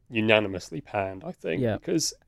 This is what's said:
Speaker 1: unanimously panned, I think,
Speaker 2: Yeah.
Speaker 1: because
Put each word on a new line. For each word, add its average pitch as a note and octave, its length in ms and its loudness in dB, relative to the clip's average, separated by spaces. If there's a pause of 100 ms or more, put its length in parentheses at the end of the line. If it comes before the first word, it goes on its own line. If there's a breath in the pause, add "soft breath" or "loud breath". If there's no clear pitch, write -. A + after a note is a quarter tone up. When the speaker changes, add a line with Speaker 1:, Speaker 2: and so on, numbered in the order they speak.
Speaker 1:
unanimously G#2+ 720 2
panned, F#2+ 440 -6
I F3+ 80 -10
think, - 300 -4
Speaker 2:
Yeah. A2 140 0
Speaker 1:
because - 380 -2 (140)